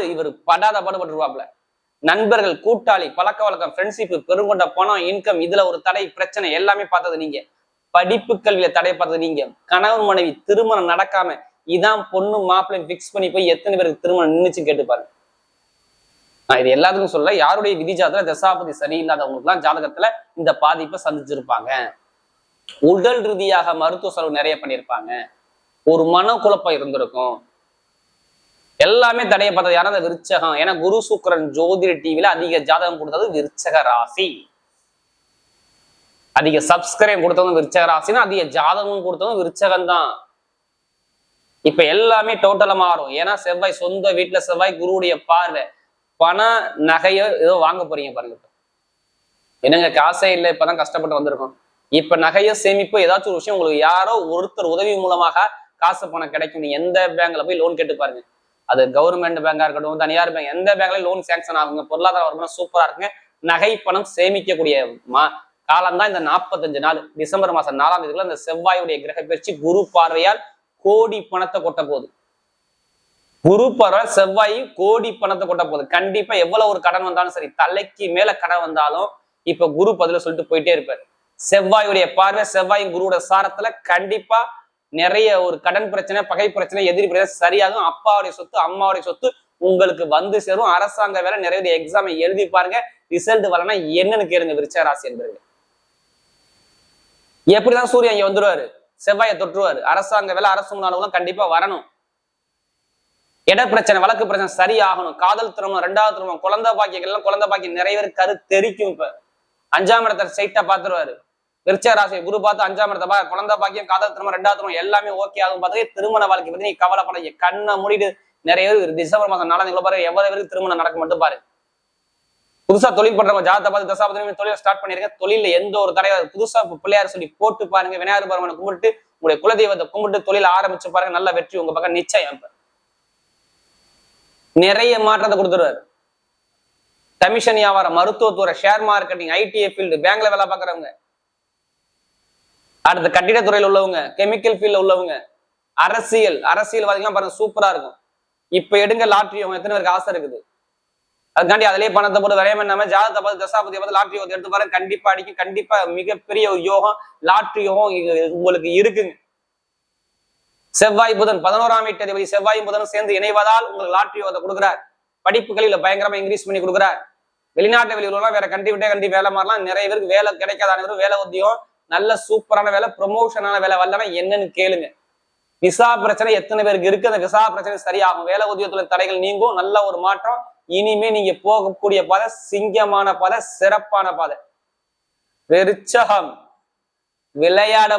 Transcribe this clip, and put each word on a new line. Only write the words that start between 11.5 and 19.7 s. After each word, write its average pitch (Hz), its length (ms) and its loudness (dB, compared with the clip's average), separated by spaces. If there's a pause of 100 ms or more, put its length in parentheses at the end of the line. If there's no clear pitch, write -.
இதான் 208 260 2 (100)
பொண்ணு 202 280 -2 (100)
மாப்பிள்ளை 190 380 0
ஃபிக்ஸ் 175 260 -12
பண்ணி 185 220 -2
போய் 180 180 2
எத்தனை 190 240 -2
பேருக்கு 165 260 -2
திருமணம் 175 300 2
நின்னுச்சுன்னு 170 360 0
கேட்டு 139 200 0
பாருங்க. - 200 -2 (1400)
நான் 131 140 4
இது 127 140 2
எல்லாத்துக்கும் 180 380 2
சொல்ல, 160 180 2 (120)
யாருடைய 202 360 2
விதி 170 200 -4
ஜாதகத்துல 175 280 0
தசாபதி 180 440 -2 (100)
சரியில்லாதவங்களுக்கு 147 640 -4
எல்லாம் 175 200 0
ஜாதகத்துல 156 420 0 (320)